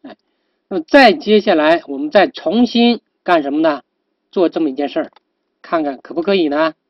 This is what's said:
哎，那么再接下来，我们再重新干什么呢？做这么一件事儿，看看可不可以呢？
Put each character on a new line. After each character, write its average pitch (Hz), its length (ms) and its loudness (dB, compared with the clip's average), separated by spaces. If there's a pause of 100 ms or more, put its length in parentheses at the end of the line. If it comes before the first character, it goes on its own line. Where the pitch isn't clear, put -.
哎， 247 160 -20 (500)
那 392 100 -8
么 320 100 -6
再 254 260 6
接 208 260 0
下 196 160 0
来， 160 320 2
我 139 100 -10
们 151 140 -8
再 185 160 4
重 208 400 -2
新 233 340 0 (220)
干 175 180 0
什 139 120 -6
么 151 80 -2
呢？ 151 200 -2 (480)
做 175 200 0
这 170 100 -6
么 156 100 -2
一 131 40 -6
件 139 160 -6
事 170 100 -6
儿， 139 120 -8 (500)
看 165 200 -4
看 139 200 -6
可 - 120 -20
不 160 80 -4
可 196 140 -2
以 165 140 0
呢？ 156 260 -4 (140)